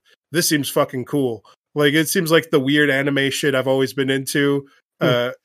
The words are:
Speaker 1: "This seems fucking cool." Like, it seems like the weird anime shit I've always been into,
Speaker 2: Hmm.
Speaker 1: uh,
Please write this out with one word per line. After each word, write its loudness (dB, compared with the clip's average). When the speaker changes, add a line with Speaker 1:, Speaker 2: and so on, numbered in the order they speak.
Speaker 1:
"This 0
seems 0
fucking -2
cool." -4
Like, 4
it 2
seems -2
like 2
the 4
weird 2
anime 0
shit -2
I've 0
always 0
been -2
into, -2
Speaker 2:
Hmm. 0
Speaker 1:
uh, 0